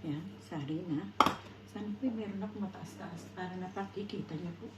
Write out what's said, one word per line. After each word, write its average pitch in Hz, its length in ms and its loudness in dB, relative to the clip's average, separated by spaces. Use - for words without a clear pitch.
Yan, 160 240 0
sa 160 160 -2
harina. 156 400 4
Sana 208 240 -2
po 254 160 4
meron 202 320 0
ako 208 160 -2
mataas-taas 175 720 -4
para 180 240 -2
napakikita 196 800 -2
niyo 170 240 0
po. 233 80 -6